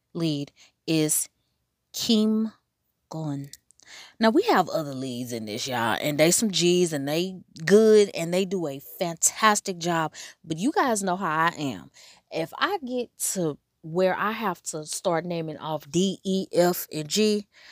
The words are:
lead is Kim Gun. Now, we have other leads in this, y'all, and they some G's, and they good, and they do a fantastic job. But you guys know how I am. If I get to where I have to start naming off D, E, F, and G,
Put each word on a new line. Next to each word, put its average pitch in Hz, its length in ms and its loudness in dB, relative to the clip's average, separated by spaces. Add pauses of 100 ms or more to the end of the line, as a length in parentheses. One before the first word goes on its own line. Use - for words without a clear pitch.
(160)
lead 151 360 -2 (360)
is 156 420 0 (640)
Kim 220 600 2 (560)
Gun. 143 420 -6 (680)
Now, 226 120 4
we 311 120 4
have 262 260 2
other 143 260 -6
leads 127 360 -6
in 113 140 -6
this, 107 220 -6
y'all, 117 340 0
and 147 160 -2
they 160 140 6
some 214 180 2
G's, 175 420 4
and 139 160 -4
they 180 320 -4 (260)
good, 208 500 8
and 165 180 -4
they 190 120 0
do 180 200 -4
a 139 140 -6
fantastic 190 960 -2
job. 165 360 -2 (300)
But 160 140 -6
you 226 140 0
guys 240 320 2
know 185 140 0
how 190 120 -4
I 160 260 2
am. 110 360 -6 (400)
If 160 260 -6
I 370 220 -2
get 247 320 -8 (220)
to 160 260 -4 (240)
where 180 340 0
I 202 140 -2
have 214 320 -6
to 156 220 -10
start 170 400 -2
naming 165 320 -6
off 147 340 -8
D, 180 320 0
E, 190 280 -2
F, - 400 2
and 151 160 -8
G, 208 380 0 (260)